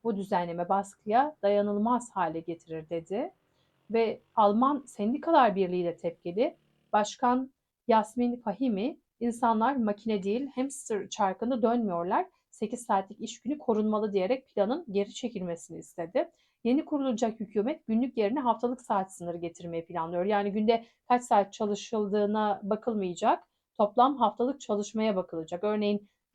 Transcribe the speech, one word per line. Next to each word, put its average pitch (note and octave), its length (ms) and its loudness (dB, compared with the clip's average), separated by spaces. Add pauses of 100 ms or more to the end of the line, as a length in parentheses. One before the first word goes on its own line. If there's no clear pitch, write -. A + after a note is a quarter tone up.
Bu A3+ 120 -2
düzenleme F3 520 -2
baskıya G#3+ 760 0
dayanılmaz G#3 680 2
hale E3 300 -4
getirir." D#3+ 500 -10
dedi. F#3+ 420 -6 (580)
Ve A3+ 300 0 (140)
Alman A#3 520 4
Sendikalar B3 680 2
Birliği F3+ 300 0
de E3 120 -2
tepkili. G#3 600 -4 (360)
Başkan B3 580 0 (380)
Yasmin A#3+ 480 2
Fahimi, A3 640 -2 (220)
"İnsanlar A#3 560 2
makine G#3 460 0
değil, A#3 320 0
hamster A3+ 540 -4
çarkında G#3+ 540 -2
dönmüyorlar. A3 640 0 (240)
Sekiz A3+ 360 -8
saatlik G3 340 -2
iş - 220 -12
günü D4 160 -4
korunmalı." G#3+ 540 0
diyerek G3+ 360 0
planın B3 420 -2
geri G3+ 240 -2
çekilmesini F3+ 640 -8
istedi. E3+ 520 -4 (340)
Yeni C4+ 200 2
kurulacak B3 560 -2
hükümet G#3+ 460 -4
günlük A#3 300 0
yerine A3+ 240 0
haftalık B3 400 -2
saat F#3+ 340 -2
sınırı E3+ 220 -6
getirmeyi E3+ 500 -6
planlıyor. E3+ 380 -2
Yani G3+ 280 2
günde A3 320 2 (240)
kaç B3 140 2
saat G3+ 300 2
çalışıldığına G#3 1080 0
bakılmayacak, G#3+ 800 -2 (340)
toplam A#3+ 380 4
haftalık A#3+ 440 0
çalışmaya G#3 560 -2
bakılacak. F3 480 -6
Örneğin G#3 440 0 (260)